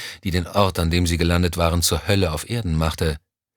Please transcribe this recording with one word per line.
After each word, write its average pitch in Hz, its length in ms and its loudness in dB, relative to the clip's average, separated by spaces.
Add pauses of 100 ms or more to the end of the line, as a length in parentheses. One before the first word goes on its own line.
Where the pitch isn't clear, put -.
(240)
die 92 80 -4
den 85 160 0
Ort, 95 320 2
an 82 100 2
dem 87 160 2
sie 85 120 0
gelandet 85 400 2
waren, 82 260 2
zur - 240 -2
Hölle 95 240 2
auf - 180 -8
Erden 107 260 -2
machte. 78 420 -2 (400)